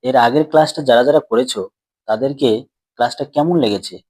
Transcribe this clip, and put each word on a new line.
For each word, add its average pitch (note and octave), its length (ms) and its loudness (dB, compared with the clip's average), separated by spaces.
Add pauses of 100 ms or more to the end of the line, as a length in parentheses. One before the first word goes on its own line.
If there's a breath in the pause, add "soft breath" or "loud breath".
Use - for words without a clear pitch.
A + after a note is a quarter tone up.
এর B2+ 140 -4
আগের C3 340 2
ক্লাসটা D#3 320 0
যারা B2 220 4
যারা D3 160 4
করেছো A#2 420 -2 (460)
তাদেরকে C3+ 420 -2 (460)
ক্লাসটা A#2+ 300 -4
কেমন D#3 340 -2
লেগেছে G#2 360 -4 (140)